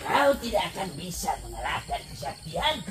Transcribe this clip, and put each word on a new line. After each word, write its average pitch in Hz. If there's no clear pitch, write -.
kau 285
tidak 220
akan 175
bisa 170
mengalahkan -
kesaktianku 170